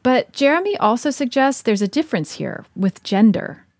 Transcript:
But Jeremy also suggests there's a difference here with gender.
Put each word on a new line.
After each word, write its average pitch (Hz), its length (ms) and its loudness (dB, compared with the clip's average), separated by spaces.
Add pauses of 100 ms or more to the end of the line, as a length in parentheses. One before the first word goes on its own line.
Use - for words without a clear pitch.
But 254 300 0
Jeremy 339 440 0
also 240 320 0
suggests 269 520 0
there's 208 200 0
a 202 60 0
difference 196 460 -4
here - 320 -10 (100)
with 190 280 -2
gender. 196 640 2 (140)